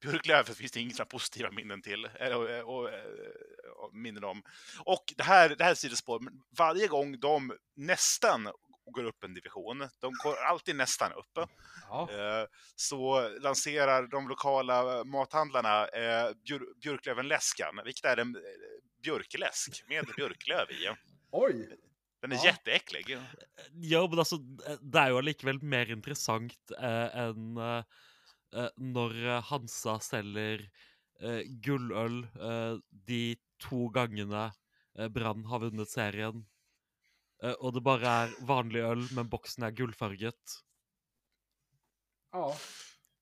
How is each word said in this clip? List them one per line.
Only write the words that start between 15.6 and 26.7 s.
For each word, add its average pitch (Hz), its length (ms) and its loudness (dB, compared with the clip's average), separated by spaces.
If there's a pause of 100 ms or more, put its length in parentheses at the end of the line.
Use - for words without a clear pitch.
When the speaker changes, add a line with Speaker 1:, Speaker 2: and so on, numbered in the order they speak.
Speaker 1:
eh, 117 420 2 (160)
björ-, 139 360 -6
björklövenläskan, 131 1000 -2
vilket 123 200 -6
är 127 120 6
en, 120 200 0
eh, 87 40 -10 (640)
björkläsk - 840 -4
med 147 180 -2 (100)
björklöv 135 540 -2
i. 80 180 -4 (420)
Speaker 2:
Oj! 165 460 0 (460)
Speaker 1:
Den 131 100 -4
är 123 40 0
Speaker 2:
Ja. 143 80 2
Speaker 1:
jätteäcklig. 131 720 0 (540)
Speaker 3:
Ja, 165 380 2
men 165 80 -2
alltså, 165 180 2 (440)
det 139 180 0
är 135 120 6
ju 123 80 4
allikevel 135 440 -2
mer 123 280 0
intressant, 117 880 -4